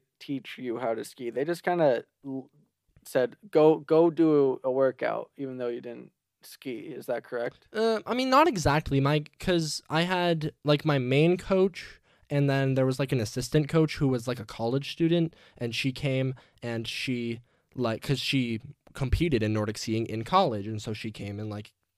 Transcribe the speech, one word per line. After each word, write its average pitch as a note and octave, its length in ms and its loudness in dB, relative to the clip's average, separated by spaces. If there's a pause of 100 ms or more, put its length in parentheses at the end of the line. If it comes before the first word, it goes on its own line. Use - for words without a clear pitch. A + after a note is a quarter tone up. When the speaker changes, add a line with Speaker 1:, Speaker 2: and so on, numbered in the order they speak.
(200)
Speaker 1:
teach - 380 -10
you A#2+ 200 -4
how A#2+ 160 -2
to A2+ 100 -6
ski. A#2+ 260 -10
They B2 140 -2
just E3+ 200 -4
kinda D#3+ 400 2 (200)
l-, C3+ 240 -10 (560)
said, B2 320 -2 (140)
"Go, D#3 280 6
go D#3+ 320 4
do D3 540 4
a C3 60 0
workout," B2+ 680 -2
even C3 220 -10
though B2 100 -4
you A#2+ 120 -6
didn't A#2+ 320 -16 (300)
ski. - 360 -12
Is A#2+ 280 -14
that A#2+ 180 -4
correct? A#2+ 500 -8
Speaker 2:
Uh, A3 320 0
I G#3+ 80 -4
mean, C4 160 0
not D4 180 8
exactly, D3+ 520 2
my, D3+ 240 2 (160)
'cause E3 500 -2
I D#3+ 120 2
had, F3 500 0 (120)
like, D3 200 2
my D3 140 2
main C#3+ 380 4
coach, - 640 0 (300)
and C#3+ 180 2
then C3+ 260 2
there C3 120 4
was, B2+ 140 0
like, C3+ 120 -2
an C3 80 2
assistant C#3 480 0
coach D#3+ 280 2
who C#3+ 120 2
was, B2 200 0
like, A#2+ 120 -2
a G#2+ 40 -10
college A#2+ 480 -2
student, E3 420 2 (240)
and A#2 160 -6
she C3 180 -2
came, C3 420 -2 (280)
and A2+ 260 -6
she, A#2+ 520 -6 (340)
like, A#2 280 -2
'cause C3+ 180 -2
she A#2+ 400 -2 (340)
competed C3+ 480 0
in G#2+ 100 0
Nordic G#2+ 260 -4
skiing A2+ 280 -2
in A2 180 -6
college, B2 440 0
and G#2+ 120 -8
so A2 120 -8
she G#2+ 180 -8
came G2+ 300 -10
and, G#2+ 100 -8
like, G#2 220 -12 (240)